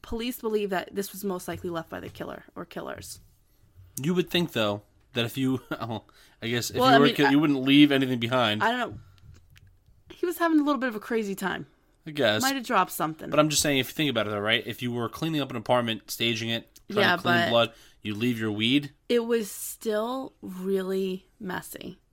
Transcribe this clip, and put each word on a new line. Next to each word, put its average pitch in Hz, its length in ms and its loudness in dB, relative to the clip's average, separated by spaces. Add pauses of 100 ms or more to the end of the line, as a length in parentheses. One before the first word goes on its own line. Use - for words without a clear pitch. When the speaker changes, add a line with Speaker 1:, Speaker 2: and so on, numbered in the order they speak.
Speaker 1:
Police 240 380 -6
believe 214 300 -2
that 185 240 -4
this 196 180 -6
was 196 120 -14
most 180 240 -6
likely 175 220 -8
left 165 200 -8
by 90 100 -10
the - 100 -14
killer - 340 -12 (120)
or - 100 -12
killers. - 540 -14 (800)
Speaker 2:
You 165 120 0
would 175 160 0
think, 175 220 0
though, 107 320 0 (300)
that 120 120 0
if 117 120 -8
you, 131 280 0
<laughs> - 60 -10
well, 117 340 -8 (360)
I 113 60 -6
guess 120 220 -2
if - 80 -8
Speaker 1:
Well, 254 120 4
Speaker 2:
you 240 60 8
Speaker 1:
I - 40 8
Speaker 2:
were 143 60 8
Speaker 1:
mean, 117 80 4
Speaker 2:
a - 40 -4
kid, 143 100 6
Speaker 1:
I, 135 40 6
Speaker 2:
you 143 80 6
wouldn't 143 240 2
leave 143 280 8
anything 131 280 2
behind. 117 440 2
Speaker 1:
I 214 80 4
don't 247 80 -2 (120)
know. - 60 -14 (1120)
He - 160 -6
was 349 120 -4
having 330 220 4
a 285 40 2
little 277 160 2
bit 254 100 0
of 214 60 -8
a 208 40 -6
crazy 214 340 -2
time. 175 320 -4 (400)
Speaker 2:
I 156 60 -12
guess. 117 320 2
Speaker 1:
Might 269 120 2
have 247 100 -6
dropped 190 260 0
something. 160 400 -6
Speaker 2:
But 147 80 4
I'm 156 100 4
just 147 140 0
saying, 143 160 2
if 127 80 0
you - 60 -14
think 147 180 0
about 107 160 0
it, - 20 -4
though, 107 100 -2
right? 110 280 2
If 117 160 -8
you 120 80 -4
were 117 180 -4
cleaning 160 320 -4
up 131 80 -4
an 131 60 -10
apartment, 117 560 0
staging 117 380 -2
it, 117 200 -4 (220)
trying 202 120 2
Speaker 1:
Yeah, 180 120 4
Speaker 2:
to 175 80 -6
clean 175 120 2
Speaker 1:
but 170 140 2
Speaker 2:
blood, 117 220 4 (320)
you 104 100 -4
leave 113 260 0
your 110 120 -2
weed. 123 400 0 (180)
Speaker 1:
it 240 160 2
was 233 240 -2
still 233 840 -6 (100)
really 190 840 -4 (140)
messy 185 580 -10 (160)